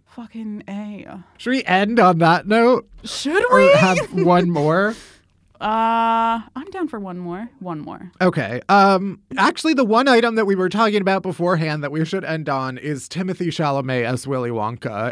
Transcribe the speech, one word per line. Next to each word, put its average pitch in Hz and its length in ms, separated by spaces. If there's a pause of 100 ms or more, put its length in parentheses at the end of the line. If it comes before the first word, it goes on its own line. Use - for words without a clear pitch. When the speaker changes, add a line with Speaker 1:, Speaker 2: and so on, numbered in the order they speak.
Speaker 1:
Fucking 220 640
A. 202 520 (160)
Speaker 2:
Should - 120
we 262 160
end 208 340
on 185 200
that 165 280
note? 233 400 (160)
Speaker 1:
Should 320 480
Speaker 2:
Or 508 60
Speaker 1:
we? 539 160
Speaker 2:
have 190 240 (160)
Speaker 1:
<laughs> - 0
Speaker 2:
one 175 360
more? 170 460 (640)
Speaker 1:
Uh, 226 800 (160)
I'm 320 160
down 370 160
for 214 140
one 180 180
more. 180 300 (100)
One 170 220
more. - 400
Speaker 2:
Okay. 123 480
Um, 196 500 (180)
actually, 311 360
the 262 100
one 226 240
item 233 280
that 220 100
we 196 100
were 185 140
talking 208 320
about 190 200
beforehand 160 640
that 143 80
we 160 140
should - 180
end 160 240
on 131 300
is 139 320
Timothée 185 400
Chalamet 135 560
as 123 200
Willy 127 260
Wonka. 113 600